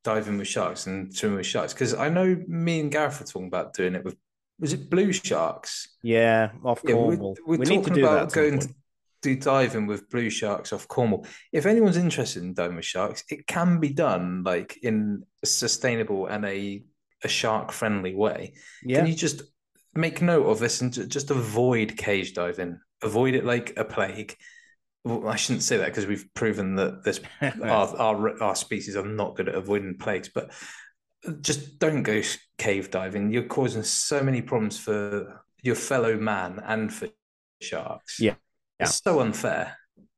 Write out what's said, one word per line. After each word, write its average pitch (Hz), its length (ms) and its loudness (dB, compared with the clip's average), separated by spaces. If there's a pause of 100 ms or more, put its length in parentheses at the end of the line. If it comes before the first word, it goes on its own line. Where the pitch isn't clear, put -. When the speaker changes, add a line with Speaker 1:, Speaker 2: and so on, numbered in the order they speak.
Speaker 1:
diving 107 360 0
with 98 100 -6
sharks 90 380 -2
and 95 280 -6
swimming 104 220 0
with 90 100 -4
sharks, 85 260 -2
'cause 123 220 0
I 147 140 0
know 180 400 2
me 165 320 0
and 147 100 0
Gareth 143 300 0
are - 40 -14
talking 92 220 -10
about 90 280 -4
doing 90 200 0
it 92 100 -6
with, 92 120 -8 (420)
was 151 140 0
it 139 180 -6
blue 185 220 4
sharks? - 760 -2 (140)
Speaker 2:
Yeah, 113 480 6 (140)
off 120 200 0
Speaker 1:
Yeah, 120 100 4
we're, 117 220 4
Speaker 2:
Cornwall. 98 200 -4 (100)
Speaker 1:
we're 165 120 2
Speaker 2:
We 127 80 2
need - 20 2
to 196 80 6
Speaker 1:
talking - 180 2
Speaker 2:
do 139 80 6
that 151 60 8
Speaker 1:
about 151 160 6
Speaker 2:
at - 80 -6
some 156 100 4
Speaker 1:
going 143 160 4
Speaker 2:
point. - 120 -4 (520)
Speaker 1:
to 131 120 2
do 131 60 -4
diving 127 460 2
with 104 240 -6
blue 120 200 0
sharks 101 420 -2
off - 160 -8
Cornwall. 113 380 2 (260)
If 156 120 0
anyone's 208 320 6
interested 147 460 0
in 90 120 -6
diving 87 220 -2
with 82 80 -8
sharks, - 460 -4
it 151 160 -10
can 175 340 4
be 143 140 2
done, 92 480 0
like, 92 400 -2
in 107 400 0 (200)
a 113 40 -2
sustainable 110 800 0
and 104 180 -4
a, 101 400 -6 (380)
a - 60 -4
shark-friendly 104 840 0
way. 101 380 0 (320)
Speaker 2:
Yeah. 127 140 2
Speaker 1:
Can 165 80 4
you 160 80 2
just 147 260 -2 (540)
make 160 260 0
note 170 260 6
of 107 120 2
this 117 240 0
and 123 100 0
ju-, 110 140 -6
just - 240 -4
avoid 117 640 2
cage 98 380 -2
diving? 87 440 -4 (240)
Avoid 120 320 2
it 117 120 0
like 120 320 0
a 110 60 0
plague. 101 520 -4 (680)
Well, 113 240 -4
I 107 80 -2
shouldn't 113 260 -2
say 123 160 0
that 80 140 0
'cause 101 140 -4
we've 98 260 -6
proven 104 440 -2
that - 280 -2
this, 98 160 -2 (100)
Speaker 2:
<laughs> - 120 -6
Speaker 1:
our, 110 560 2
our, 113 440 2
our 98 120 2
species 101 420 -4
are 98 80 -2
not 104 320 -4
good 95 120 -2
at - 60 -6
avoiding 95 440 -2
plagues, - 320 -4
but - 200 -6 (920)
just - 360 -4
don't 156 240 2
go 107 120 0
s-, - 240 -2 (180)
cave 98 340 -2
diving. 98 400 -2
You're 120 120 2
causing 117 400 0
so - 400 0
many 131 180 2
problems 107 380 -2
for 104 640 -4 (180)
your 123 120 2
fellow 113 420 0
man 101 480 -2
and 107 280 -2
for - 160 -8 (520)
sharks. - 580 -8
Speaker 2:
Yeah. 110 160 4 (460)
Yeah. 85 60 2
Speaker 1:
It's - 160 -2
so 165 180 4
unfair. 104 560 -2 (420)